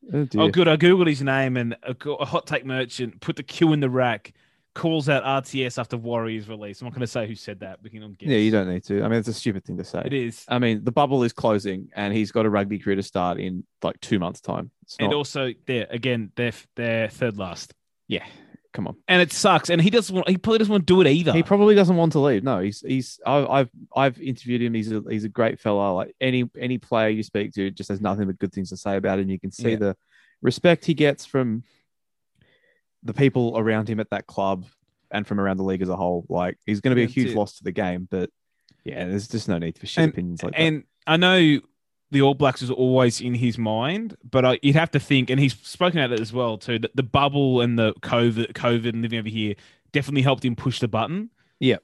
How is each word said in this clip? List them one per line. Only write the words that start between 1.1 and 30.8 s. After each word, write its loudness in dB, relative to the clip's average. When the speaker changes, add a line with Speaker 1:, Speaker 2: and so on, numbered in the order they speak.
Speaker 2:
name 0
and -2
a, -8
go-, -8
a -4
hot -4
take -4
merchant -6
put -6
the -12
Q 2
in 2
the 0
rack, -2
calls -2
out 2
R 0
T -4
S -8
after -6
Warriors -6
release. -14
I'm -14
not -14
gonna -4
say -4
who -10
said -14
that. -16
We -20
can -18
all -18
guess. -10
Speaker 1:
Yeah, 4
you 4
don't 2
need -4
to. -2
I 0
mean, 2
it's -2
a -6
stupid -6
thing -10
to -8
say. -10
Speaker 2:
It -6
is. -6
Speaker 1:
I -2
mean, 0
the -2
bubble 2
is 0
closing -2
and -2
he's 0
got 2
a 2
rugby 0
career -2
to -4
start -2
in, -8
like, -4
two -2
months' -6
time. -8
It's -20
Speaker 2:
And 0
Speaker 1:
not 0
Speaker 2:
also, -4
there, -2
again, -4
they're, -2
f-, -12
they're -2
third -4
last. -10
Speaker 1:
Yeah, -6
come -8
on. -12
Speaker 2:
And 4
it 2
sucks. 2
And 2
he 6
doesn't 0
want, -2
he 4
probably 0
doesn't 2
want 2
to 6
do 8
it 8
either. 4
Speaker 1:
He 4
probably 6
doesn't 6
want 4
to 2
leave. 2
No, 0
he's, -4
he's, -6
I, 2
I've, 2
I've 0
interviewed -4
him. -2
He's -2
a, -4
he's -4
a -4
great -2
fella. 0
Like, -4
any, 0
any -4
player 0
you 0
speak -4
to -2
just -12
has -4
nothing -2
but -4
good -4
things -8
to -12
say -4
about 0
him. -2
You -4
can -8
see -4
Speaker 2:
Yeah. -2
Speaker 1:
the -2
respect 2